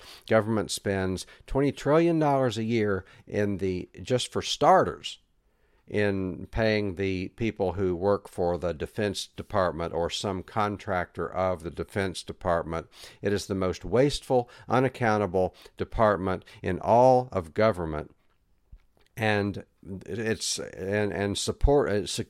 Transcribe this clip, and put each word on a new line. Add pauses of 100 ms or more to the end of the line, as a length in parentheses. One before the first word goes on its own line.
(280)
Government
spends (180)
twenty
trillion
dollars
a
year (220)
in
the, (140)
just
for
starters, (680)
in
paying
the
people
who
work
for
the
Defense
Department
or
some
contractor
of
the
Defense
Department. (340)
It
is
the
most
wasteful, (180)
unaccountable (240)
department (200)
in
all
of
government. (1080)
And (420)
it's,
and,
and
support,
it's (100)